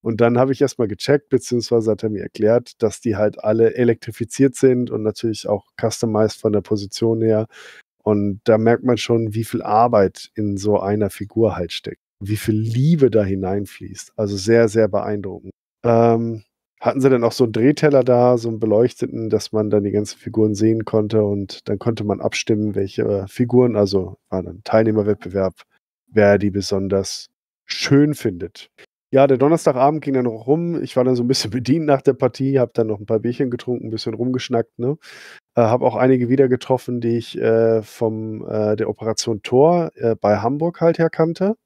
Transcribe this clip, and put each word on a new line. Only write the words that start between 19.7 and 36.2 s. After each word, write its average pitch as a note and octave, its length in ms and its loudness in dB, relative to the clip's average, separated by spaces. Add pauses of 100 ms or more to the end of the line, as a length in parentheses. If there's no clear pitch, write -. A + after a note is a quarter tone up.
dann G#2 140 2
die G2+ 60 -2
ganzen G#2 280 -4
Figuren G#2+ 360 0
sehen A2 300 0
konnte G#2+ 400 0
und G2+ 420 -6
dann G#2 120 -4
konnte A2+ 260 -4
man G#2 160 -2
abstimmen, G#2+ 540 -2
welche, G2+ 280 -4
äh, G2+ 240 -2
Figuren, B2 480 2
also G2 440 0 (100)
war F#2 140 -6
dann F2+ 220 -14
Teilnehmerwettbewerb, G2+ 880 0 (540)
wer G#2 280 4
die G2 140 0
besonders G2 800 -4 (340)
schön C#3+ 500 2
findet. F2+ 540 -8 (420)
Ja, C3+ 160 6
der C3 120 2
Donnerstagabend D3 680 2
ging C#3+ 80 -4
dann B2+ 120 0
noch A2 220 -6
rum. E3 360 -2
Ich - 140 -10
war B2+ 80 2
dann B2+ 120 2
so A#2+ 60 -2
ein A#2+ 60 -2
bisschen B2+ 220 -2
<laughs> A#2+ 120 -4
bedient D3+ 240 0
nach C#3 160 2
der C3+ 100 4
Partie, C3+ 460 -2
hab A#2+ 160 0
dann A2+ 140 0
noch G#2 120 -4
ein G2+ 60 -14
paar A2 140 0
Bierchen B2 300 -2
getrunken, A#2+ 360 -6
ein A2 40 -10
bisschen A2 220 -8
rumgeschnackt, A#2+ 680 -4
ne? C3 200 -4 (560)
Äh, A#2+ 80 4
hab A#2 180 2
auch B2 160 0
einige B2+ 320 2